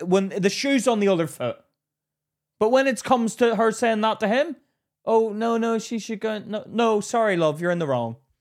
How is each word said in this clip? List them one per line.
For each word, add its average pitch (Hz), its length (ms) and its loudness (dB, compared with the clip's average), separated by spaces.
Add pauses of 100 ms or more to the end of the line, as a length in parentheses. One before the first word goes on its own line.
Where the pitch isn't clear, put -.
when 185 280 2
the 185 220 0
shoe's 277 360 0
on 226 140 2
the 202 80 4
other 170 180 2
foot. 120 320 -6 (1040)
But 214 100 2
when 262 160 4
it 254 160 -2
comes 233 340 0
to 233 200 2
her 220 160 2
saying 226 300 0
that 214 180 -2
to 214 80 0
him, 269 280 0 (480)
"Oh, 226 280 2
no, 233 260 -2
no, 226 200 -2
she 226 200 -6
should 214 220 -8
go, 220 180 -6
no, 202 280 -10
no, 220 340 2
sorry, 214 360 0
love, 156 240 2
you're 175 100 -2
in 175 100 -2
the 160 60 -2
wrong. 120 300 -2 (240)